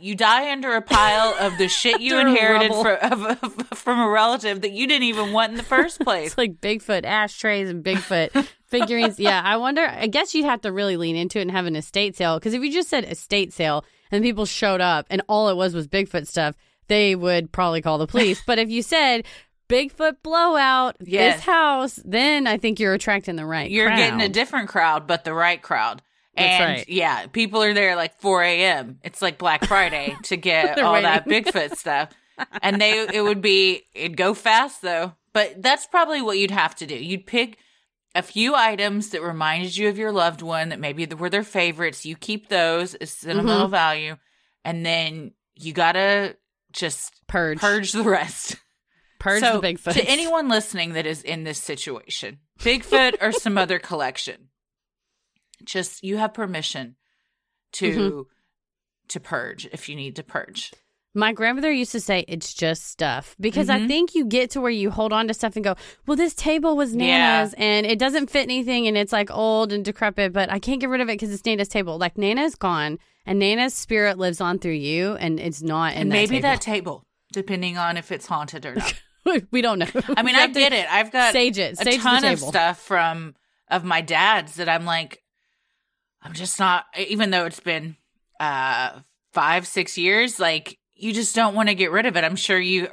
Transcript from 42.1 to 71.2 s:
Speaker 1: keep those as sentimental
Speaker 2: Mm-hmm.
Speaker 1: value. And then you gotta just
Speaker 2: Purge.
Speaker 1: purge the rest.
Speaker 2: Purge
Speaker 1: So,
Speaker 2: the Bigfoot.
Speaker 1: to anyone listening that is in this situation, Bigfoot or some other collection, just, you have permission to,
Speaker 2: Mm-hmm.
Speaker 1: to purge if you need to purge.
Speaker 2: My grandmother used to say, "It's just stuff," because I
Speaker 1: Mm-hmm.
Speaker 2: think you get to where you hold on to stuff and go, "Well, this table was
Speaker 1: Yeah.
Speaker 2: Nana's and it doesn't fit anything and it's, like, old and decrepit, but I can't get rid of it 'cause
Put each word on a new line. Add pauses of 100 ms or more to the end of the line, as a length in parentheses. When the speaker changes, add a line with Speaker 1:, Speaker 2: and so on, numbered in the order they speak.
Speaker 1:
keep
those
as
sentimental
Speaker 2:
Mm-hmm.
Speaker 1:
value. (480)
And
then (240)
you
gotta (360)
just (160)
Speaker 2:
Purge.
Speaker 1:
purge
the
rest. (640)
Speaker 2:
Purge
Speaker 1:
So,
Speaker 2:
the
Bigfoot.
Speaker 1:
to
anyone
listening
that
is
in
this
situation, (200)
Bigfoot
or
some
other
collection, (1160)
just,
you
have
permission (760)
to,
Speaker 2:
Mm-hmm. (880)
Speaker 1:
to
purge
if
you
need
to
purge. (400)
Speaker 2:
My
grandmother
used
to
say,
"It's
just
stuff,"
because
I
Speaker 1:
Mm-hmm.
Speaker 2:
think
you
get
to
where
you
hold
on
to
stuff
and
go, (320)
"Well,
this
table
was
Speaker 1:
Yeah.
Speaker 2:
Nana's
and
it
doesn't
fit
anything
and
it's,
like,
old
and
decrepit,
but
I
can't
get
rid
of
it
'cause